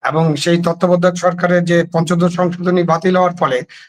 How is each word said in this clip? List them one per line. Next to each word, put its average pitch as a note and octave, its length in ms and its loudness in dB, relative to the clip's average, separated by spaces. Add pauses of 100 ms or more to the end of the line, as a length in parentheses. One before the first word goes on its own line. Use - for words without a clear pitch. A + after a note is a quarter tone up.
এবং D#3 140 0 (200)
সেই F3 220 2
তত্ত্বাবধায়ক F3 600 0
সরকারের F3 360 0 (100)
যে F3 60 4 (160)
পঞ্চদশ E3+ 460 0
সংশোধনী F3+ 420 0 (100)
বাতিল F#3 280 0
হওয়ার F3+ 200 0
ফলে C3+ 180 0 (320)